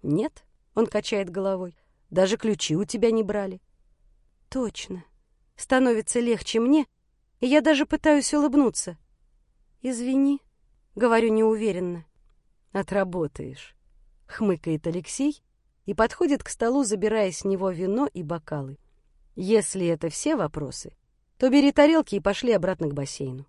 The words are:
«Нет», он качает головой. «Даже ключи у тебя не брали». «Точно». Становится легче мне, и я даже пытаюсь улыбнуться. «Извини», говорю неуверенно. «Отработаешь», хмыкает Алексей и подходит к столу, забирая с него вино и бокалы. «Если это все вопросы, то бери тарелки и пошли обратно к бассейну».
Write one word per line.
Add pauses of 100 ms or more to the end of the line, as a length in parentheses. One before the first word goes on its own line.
«Нет», (300)
он
качает
головой. (340)
«Даже
ключи
у
тебя
не
брали». (880)
«Точно». (520)
Становится
легче
мне, (520)
и
я
даже
пытаюсь
улыбнуться. (840)
«Извини», (540)
говорю
неуверенно. (680)
«Отработаешь», (520)
хмыкает
Алексей (420)
и
подходит
к
столу,
забирая
с
него
вино
и
бокалы. (580)
«Если
это
все
вопросы, (420)
то
бери
тарелки
и
пошли
обратно
к
бассейну».